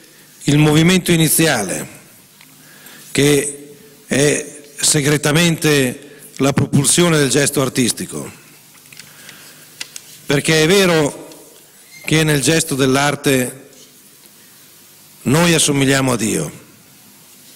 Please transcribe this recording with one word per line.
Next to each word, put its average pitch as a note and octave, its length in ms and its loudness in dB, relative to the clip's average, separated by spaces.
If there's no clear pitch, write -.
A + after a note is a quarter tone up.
il D3 140 2
movimento E3 560 4
iniziale, C3 840 -2
che C#3+ 640 -2
è C3+ 560 -2
segretamente D3 1600 0
la C#3 160 0
propulsione D#3 640 2
del C#3 120 2
gesto C#3+ 320 0
artistico. F#2 680 -4
Perché D#3 380 0
è - 20 2
vero E3+ 640 0
che D#3 180 0
nel D3+ 160 0
gesto D#3 340 0
dell'arte C3+ 920 0
noi E3 300 2
assomigliamo C#3 600 0
a - 20 -2
Dio, A2 360 -4